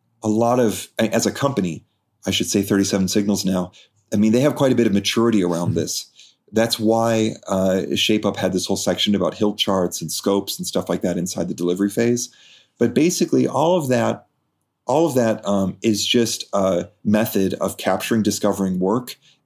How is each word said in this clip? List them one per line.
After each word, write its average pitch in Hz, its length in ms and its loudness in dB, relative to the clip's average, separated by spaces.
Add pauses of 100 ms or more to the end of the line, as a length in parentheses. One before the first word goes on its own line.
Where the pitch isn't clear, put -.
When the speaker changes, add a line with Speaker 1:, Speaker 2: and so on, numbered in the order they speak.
(220)
Speaker 1:
a 110 60 -4
lot 117 320 2
of, 104 300 0 (100)
a-, 110 140 0
as 143 120 0
a 101 60 0
company, 107 540 -2 (400)
I 98 60 -2
should - 160 -2
say 101 140 0
thirty-seven 98 460 0
Signals 101 380 0
now, 92 260 -2 (420)
I 104 40 0
mean, 107 160 4
they 123 80 4
have 139 140 2
quite 131 180 2
a - 20 -2
bit 117 100 0
of 104 60 0
maturity 107 520 2
around 87 260 0
Speaker 2:
Mm-hmm. 82 100 0
Speaker 1:
this. - 320 -6 (400)
That's 113 260 0
why, 113 580 2 (120)
uh, 95 440 0
ShapeUp 104 440 0
had 92 160 -2
this 92 140 -2
whole 98 100 -2
section 98 400 0
about 90 200 0
hill 104 200 0
charts 92 460 -2
and 80 100 -8
scopes - 460 -2
and - 100 -8
stuff - 220 -4
like 87 140 -2
that 90 140 -2
inside 90 300 -6
the 92 60 -6
delivery 92 360 0
phase. 120 400 0 (500)
But 117 140 2
basically, 147 540 2
all 160 300 2
of 147 100 -2
that, 113 400 0 (580)
all 151 200 2
of 135 100 0
that, 113 320 0
um, 98 340 0
is 107 240 0
just 117 380 0 (100)
a 95 360 0 (160)
method 104 500 2
of 92 220 -4
capturing, 104 460 0
discovering 95 560 0
work 107 360 -2 (300)